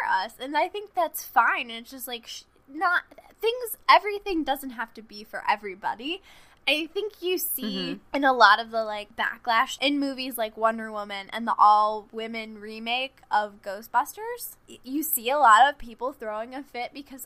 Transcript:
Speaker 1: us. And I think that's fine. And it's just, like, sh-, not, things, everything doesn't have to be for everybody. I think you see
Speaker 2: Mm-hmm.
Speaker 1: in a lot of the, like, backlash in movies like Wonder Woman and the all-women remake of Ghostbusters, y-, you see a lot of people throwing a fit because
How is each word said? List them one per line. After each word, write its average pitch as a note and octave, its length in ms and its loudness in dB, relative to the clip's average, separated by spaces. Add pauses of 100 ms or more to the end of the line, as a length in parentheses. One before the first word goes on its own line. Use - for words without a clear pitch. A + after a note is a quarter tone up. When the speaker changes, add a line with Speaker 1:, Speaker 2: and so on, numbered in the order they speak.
(120)
Speaker 1:
us. F#3+ 280 0
And C#4+ 180 -6
I E4 100 2
think G4+ 280 -12
that's D#4+ 280 -2
fine. C4 460 2
And A3+ 120 -10
it's A#3+ 100 -20
just, C4 160 -14
like, A#3+ 200 -10
sh-, - 160 -14 (280)
not, F4 320 0 (380)
things, A#4 360 -2 (120)
everything G4 540 4
doesn't C4+ 280 -6
have A3+ 220 -10
to A3+ 80 -18
be G#3 220 -18
for G#3 260 -12
everybody. G#3 720 -4 (460)
I D4+ 260 0
think G4+ 280 -6
you F4+ 180 -2
see - 240 -6
Speaker 2:
Mm-hmm. F#3+ 540 -6
Speaker 1:
in C#4 80 0
a C4+ 80 6
lot A3 260 8
of A3+ 100 -10
the, A3+ 140 -2
like, G#3 320 -10
backlash A#3 680 -2
in C#4+ 180 0
movies C4 380 -4
like A3 200 -6
Wonder A3 340 -2
Woman G3+ 400 -8
and A3+ 160 -6
the A3 100 0
all-women G#3+ 1040 2
remake A3+ 580 -6 (140)
of G#3 320 -2
Ghostbusters, B3 920 -6 (120)
y-, - 140 -18
you C4+ 180 -4
see A#3+ 300 -4
a D4 80 2
lot A#3 280 10
of C#4+ 120 -4
people A#3+ 340 -8
throwing A3+ 400 -8
a C4+ 80 -10
fit B3 320 -10
because C4+ 320 -16